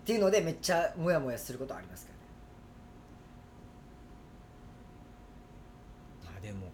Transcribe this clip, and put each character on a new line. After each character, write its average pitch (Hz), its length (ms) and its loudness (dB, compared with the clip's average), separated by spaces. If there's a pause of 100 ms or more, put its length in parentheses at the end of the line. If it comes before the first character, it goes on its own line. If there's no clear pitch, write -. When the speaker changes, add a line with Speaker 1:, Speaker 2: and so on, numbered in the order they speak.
Speaker 1:
っ - 20 -20
て 214 80 2
い 226 40 6
う 214 40 4
の 190 100 8
で、 208 120 8
め 165 100 0
っ 160 80 -4
ち - 120 2
ゃ 170 240 4
モ 170 140 2
ヤ 170 80 8
モ 131 140 0
ヤ 113 60 -4
す - 140 -8
る 123 60 -8
こ 131 80 -6
と 117 80 -8
あ 90 60 -10
り 92 60 -14
ま 92 100 -14
す - 100 -16
け - 60 -20
ど - 60 -18 (4000)
ね。 92 60 -14
Speaker 2:
あ、 - 20 -12
で 104 120 -10
も、 95 220 -8